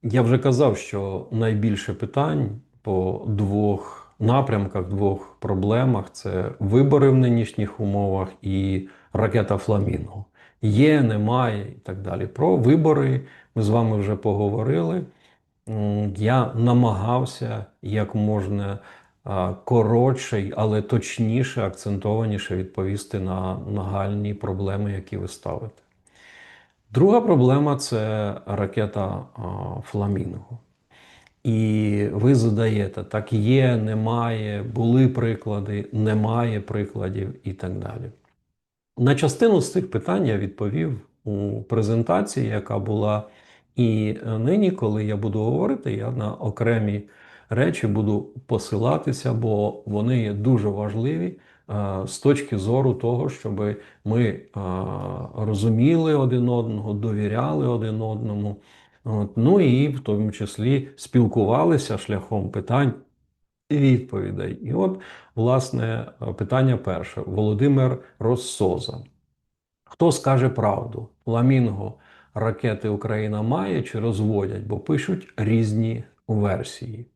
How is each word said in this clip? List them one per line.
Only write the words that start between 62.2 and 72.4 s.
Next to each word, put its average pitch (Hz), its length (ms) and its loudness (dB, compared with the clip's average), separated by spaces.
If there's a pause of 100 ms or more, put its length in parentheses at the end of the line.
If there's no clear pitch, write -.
питань 120 440 0 (760)
і 147 80 0
відповідей. 98 760 2
І - 200 -8
от, 175 260 0 (360)
власне, 117 720 0 (160)
е, 117 120 0
питання 127 440 2
перше. 95 480 -6
Володимир 123 720 2 (220)
Россоза. 107 800 -2 (840)
"Хто - 280 2
скаже 135 380 2
правду? - 600 -2 (160)
Фламінго 117 680 2 (400)
ракети 107 560 -2